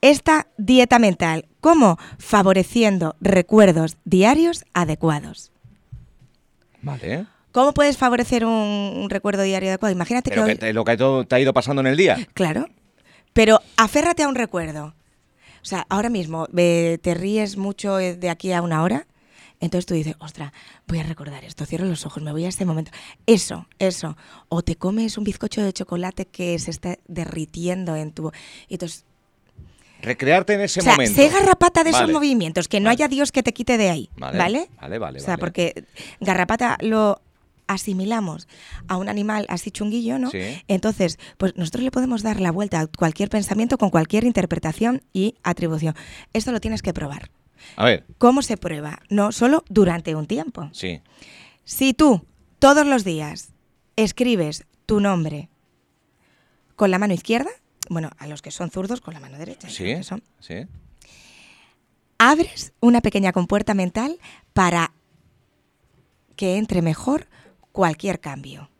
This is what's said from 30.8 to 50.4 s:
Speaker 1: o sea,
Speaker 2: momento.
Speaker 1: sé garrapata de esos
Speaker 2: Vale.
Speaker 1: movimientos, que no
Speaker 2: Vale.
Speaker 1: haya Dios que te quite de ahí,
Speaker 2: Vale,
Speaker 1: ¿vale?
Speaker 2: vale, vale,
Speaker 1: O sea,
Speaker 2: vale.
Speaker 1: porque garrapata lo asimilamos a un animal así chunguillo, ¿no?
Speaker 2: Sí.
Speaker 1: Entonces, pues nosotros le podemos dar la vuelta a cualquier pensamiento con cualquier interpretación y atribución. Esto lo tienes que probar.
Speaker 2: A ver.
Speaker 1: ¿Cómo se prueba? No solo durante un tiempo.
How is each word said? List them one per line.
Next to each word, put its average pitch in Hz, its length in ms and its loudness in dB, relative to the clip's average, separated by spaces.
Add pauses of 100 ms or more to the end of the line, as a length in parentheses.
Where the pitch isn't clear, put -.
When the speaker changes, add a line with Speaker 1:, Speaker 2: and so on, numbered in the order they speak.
Speaker 1:
o - 40 -2
sea, 247 100 6
Speaker 2:
momento. 139 220 2
Speaker 1:
sé 277 140 8
garrapata 359 540 4
de 320 60 2
esos - 140 4
Speaker 2:
Vale. 320 100 2
Speaker 1:
movimientos, 226 540 0
que 214 120 0
no 202 60 2
Speaker 2:
Vale. 226 80 4
Speaker 1:
haya 285 140 0
Dios 269 240 0
que 262 100 0
te 240 100 0
quite 240 280 -2
de 202 100 4
ahí, 156 260 -4
Speaker 2:
Vale, - 220 -8
Speaker 1:
¿vale? 208 320 -2 (100)
Speaker 2:
vale, 117 200 -10
vale, - 200 -8
Speaker 1:
O - 20 -14
sea, 175 120 -4
Speaker 2:
vale. 165 60 -4
Speaker 1:
porque 170 460 -4 (340)
garrapata 190 600 0
lo 214 380 0 (460)
asimilamos 190 840 -6 (400)
a 185 100 -4
un 196 120 -6
animal 208 400 -4
así 180 220 -8
chunguillo, 226 480 -4
¿no? 254 100 -4
Speaker 2:
Sí. - 100 -8 (280)
Speaker 1:
Entonces, 196 500 -2 (220)
pues 190 180 -2
nosotros 180 260 -6
le 262 60 -2
podemos 254 320 -2
dar 214 180 -4
la 180 120 0
vuelta 180 280 -2
a 156 80 -2
cualquier 175 420 -2
pensamiento 220 500 -2
con 202 100 2
cualquier 175 340 0
interpretación 214 800 -2 (120)
y 190 200 -2 (100)
atribución. 160 520 -2 (360)
Esto 226 200 -4
lo 226 100 -4
tienes 220 220 -6
que 175 100 -4
probar. 143 380 -10 (440)
Speaker 2:
A 104 100 -2
ver. 113 200 2 (140)
Speaker 1:
¿Cómo 254 240 6
se 233 120 -4
prueba? 151 440 -10 (100)
No 208 220 0
solo 254 360 2
durante 175 480 2
un 156 120 -6
tiempo. 233 460 -8